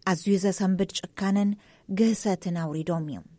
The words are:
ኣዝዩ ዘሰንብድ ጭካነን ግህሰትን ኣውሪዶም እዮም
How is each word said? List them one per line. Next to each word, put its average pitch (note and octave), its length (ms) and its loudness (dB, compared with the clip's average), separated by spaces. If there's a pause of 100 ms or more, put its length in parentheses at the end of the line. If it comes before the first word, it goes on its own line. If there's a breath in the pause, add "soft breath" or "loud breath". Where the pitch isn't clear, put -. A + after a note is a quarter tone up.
ኣዝዩ G3 320 2
ዘሰንብድ F#3+ 560 2
ጭካነን G3+ 580 0 (380 soft breath)
ግህሰትን G3 680 0
ኣውሪዶም D#3+ 480 -2
እዮም A#2 200 -10 (140)